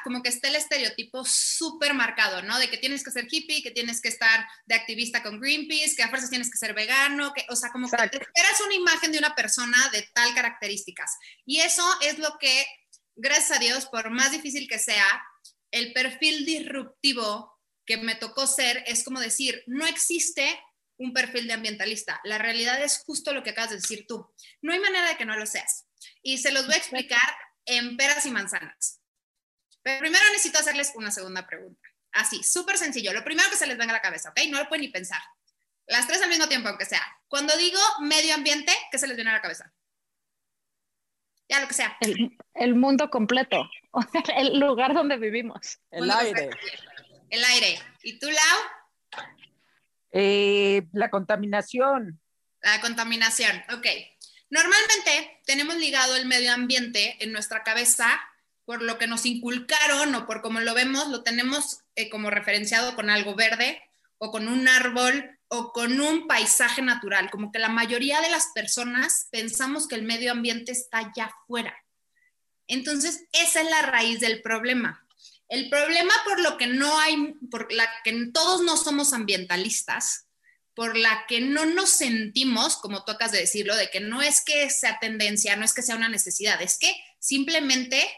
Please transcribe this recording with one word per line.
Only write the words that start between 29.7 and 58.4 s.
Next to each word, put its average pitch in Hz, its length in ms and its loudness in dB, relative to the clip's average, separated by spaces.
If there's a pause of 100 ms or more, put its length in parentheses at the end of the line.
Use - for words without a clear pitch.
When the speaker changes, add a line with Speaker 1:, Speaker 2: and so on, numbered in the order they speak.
Speaker 1:
Pero 269 180 -2
primero 330 320 4
necesito 370 280 0
hacerles 285 340 0
una 220 160 -8
segunda 185 360 -8
pregunta. 185 400 -16 (260)
Así, - 300 -2
súper 359 360 0
sencillo. 247 340 -4
Lo 214 120 -4
primero 339 260 2
que 403 60 -2
se 294 100 0
les 254 100 -2
venga 226 160 -2
a 226 40 0
la 220 60 -4
cabeza, 165 280 -6
¿ok? - 100 -2 (100)
No 277 80 -2
lo 294 100 -4
pueden 302 180 -4
ni - 20 -6
pensar. 185 320 -8 (640)
Las 240 200 2
tres 359 160 0
al 359 80 2
mismo 320 180 2
tiempo, 240 220 -2
aunque 202 160 -6
sea. 190 160 -2 (260)
Cuando 285 300 0
digo 359 220 2 (200)
medio 311 340 2
ambiente, 302 380 0 (180)
¿qué 269 80 -4
se 277 80 0
les 254 100 -4
viene 226 140 -2
a 220 40 2
la 214 80 0
cabeza? 165 300 -8 (1800)
Ya, 277 100 4
lo 269 80 -4
que - 60 -6
sea. 226 260 -2
Speaker 2:
El, 214 360 0 (180)
el 247 200 4
mundo 277 360 4
completo. 226 580 0 (240)
<laughs> 285 440 0
El 269 220 4
lugar 269 360 4
donde 285 240 2
vivimos. 220 640 -6 (100)
Speaker 3:
El 170 160 -4
Speaker 1:
Cuando 208 120 4
Speaker 3:
aire. 180 320 0 (800)
Speaker 1:
El 240 140 0
aire. 240 340 4 (240)
¿Y - 160 -14
tú, 277 120 -6
Lau? - 920 0 (880)
Speaker 4:
Eh, 202 800 4
la 208 180 0
contaminación. 208 1080 0 (420)
Speaker 1:
La 208 180 4
contaminación, 226 800 0 (100)
ok. 240 140 -4 (640)
Normalmente 339 960 2
tenemos 294 300 0
ligado 269 400 2
el 254 100 -2
medio 247 260 2
ambiente 240 680 0
en 214 120 -6
nuestra 220 320 -6
cabeza 233 420 2 (580)